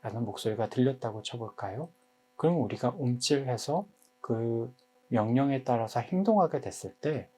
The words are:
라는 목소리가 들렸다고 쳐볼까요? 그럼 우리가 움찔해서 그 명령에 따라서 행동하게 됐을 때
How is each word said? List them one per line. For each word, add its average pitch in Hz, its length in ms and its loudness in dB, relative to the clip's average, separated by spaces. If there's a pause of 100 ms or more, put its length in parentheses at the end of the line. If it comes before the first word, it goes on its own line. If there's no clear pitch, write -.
라는 117 240 -4
목소리가 107 440 -2
들렸다고 123 540 0
쳐볼까요? 113 640 -8 (480)
그럼 165 260 4
우리가 120 360 -2
움찔해서 135 880 0 (340)
그 117 540 -2 (340)
명령에 131 540 2
따라서 120 380 0
행동하게 185 600 2
됐을 101 340 -10
때 143 440 -4